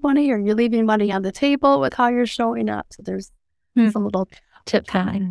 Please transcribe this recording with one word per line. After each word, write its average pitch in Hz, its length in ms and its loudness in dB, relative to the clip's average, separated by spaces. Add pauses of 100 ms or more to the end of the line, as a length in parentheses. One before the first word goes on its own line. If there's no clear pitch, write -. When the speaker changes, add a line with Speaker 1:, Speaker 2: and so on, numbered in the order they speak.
Speaker 1:
money? 285 300 2
Are 214 80 0
you 208 160 0
leaving 226 300 2
money 208 260 2
on 190 120 -2
the 196 80 -4
table 277 500 2
with 262 120 0
how 247 140 2
you're 240 180 0
showing 226 440 -2
up? 208 220 -6
So - 120 -20
there's 190 280 -10 (440)
Speaker 2:
Hmm. 226 140 4
Speaker 1:
some 214 140 -2
little 190 240 -2 (380)
tips. - 280 -2 (380)